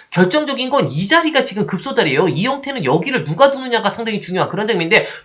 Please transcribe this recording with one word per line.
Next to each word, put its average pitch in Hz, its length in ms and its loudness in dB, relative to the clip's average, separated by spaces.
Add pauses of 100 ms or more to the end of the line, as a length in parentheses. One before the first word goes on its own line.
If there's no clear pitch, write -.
(100)
결정적인 254 600 0
건 247 180 2
이 135 180 -4
자리가 311 380 2
지금 202 220 -4
급소 196 260 -6
자리예요. 175 360 2
이 151 160 -2
형태는 269 400 -2
여기를 170 400 0
누가 185 260 4
두느냐가 247 400 -2
상당히 220 300 -4
중요한 170 280 -2
그런 202 180 -4
장면인데, 175 400 2 (180)